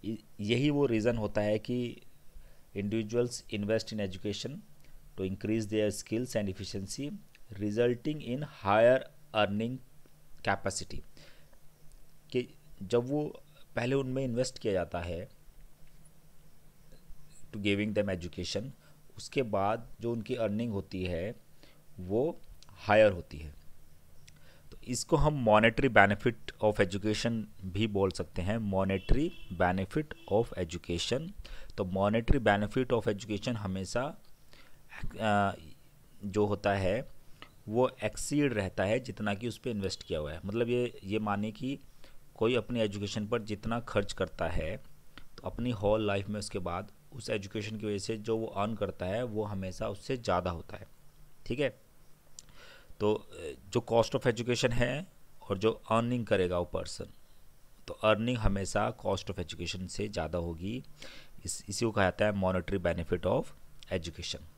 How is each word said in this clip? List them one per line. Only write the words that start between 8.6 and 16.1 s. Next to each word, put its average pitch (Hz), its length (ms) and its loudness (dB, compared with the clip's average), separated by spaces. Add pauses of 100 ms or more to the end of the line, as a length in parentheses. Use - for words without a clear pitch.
earning 107 420 2 (680)
capacity। - 520 -2 (1300)
कि 123 240 -2 (280)
जब 120 260 2
वो 151 340 -2 (320)
पहले 120 200 0
उनमें 135 280 0
इन्वेस्ट 127 360 -2
किया 107 140 0
जाता 87 260 0
है 87 300 -6 (2250)